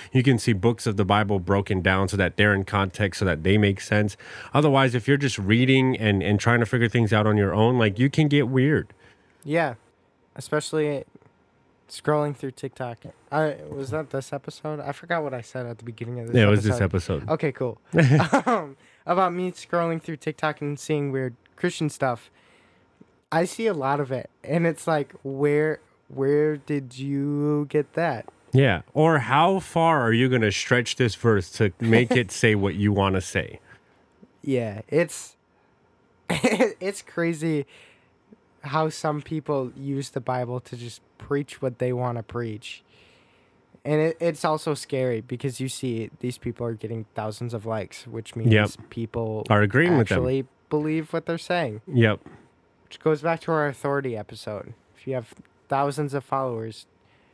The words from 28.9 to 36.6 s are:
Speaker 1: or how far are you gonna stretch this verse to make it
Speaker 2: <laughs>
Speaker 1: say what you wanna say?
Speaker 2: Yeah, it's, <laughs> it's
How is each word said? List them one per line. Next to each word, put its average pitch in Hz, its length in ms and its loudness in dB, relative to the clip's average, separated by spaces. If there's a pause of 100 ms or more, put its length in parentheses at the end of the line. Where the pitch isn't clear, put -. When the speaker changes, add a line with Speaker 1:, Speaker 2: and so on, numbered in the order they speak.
Speaker 1:
or 156 240 4
how 156 400 4
far 160 420 2
are 113 100 2
you 120 160 4
gonna 113 240 2
stretch - 440 0
this 120 180 2
verse 107 380 2
to 104 280 0
make 113 340 4
it 120 180 2
Speaker 2:
<laughs> - 100 -10
Speaker 1:
say 110 140 6
what 98 180 0
you 101 180 2
wanna 98 300 2
say? - 380 -6 (800)
Speaker 2:
Yeah, 117 480 -4
it's, - 460 -4 (460)
<laughs> - 500 -20
it's 202 720 0